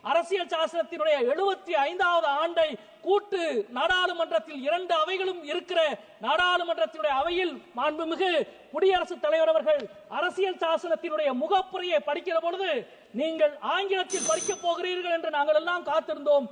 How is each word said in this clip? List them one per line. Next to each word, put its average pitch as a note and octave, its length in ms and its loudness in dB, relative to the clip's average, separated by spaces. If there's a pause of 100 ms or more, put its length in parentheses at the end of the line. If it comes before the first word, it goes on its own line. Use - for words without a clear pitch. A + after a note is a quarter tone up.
அரசியல் E4+ 440 0
சாசனத்தினுடைய D#4+ 720 0
எழுபத்தி F4 500 0
ஐந்தாவது E4+ 560 2
ஆண்டை D#4 520 0 (240)
கூட்டு F4 680 0
நாடாளுமன்றத்தில் D#4+ 920 0
இரண்டு F4 320 0
அவைகளும் F4+ 500 -2
இருக்கிற D#4+ 540 -2 (240)
நாடாளுமன்றத்தினுடைய E4 840 0
அவையில் D4+ 560 0 (140)
மாண்புமிகு D#4+ 720 0 (240)
குடியரசுத் F4 500 2
தலைவர் D#4+ 260 4
அவர்கள் D4 420 2 (180)
அரசியல் F4+ 480 -2
சாசனத்தினுடைய D#4+ 760 0
முகப்புரையை F4+ 760 0
படிக்கிற D#4 340 -2
பொழுது, E4+ 460 -2 (240)
"நீங்கள் D4+ 500 0
ஆங்கிலத்தில் F#4 680 -2
படிக்கப் F4+ 340 -2
போகிறீர்கள்" F4 500 -2
என்று E4 180 -2
நாங்கள் D4+ 240 2
எல்லாம் E4+ 300 0
காத்திருந்தோம். D4 680 2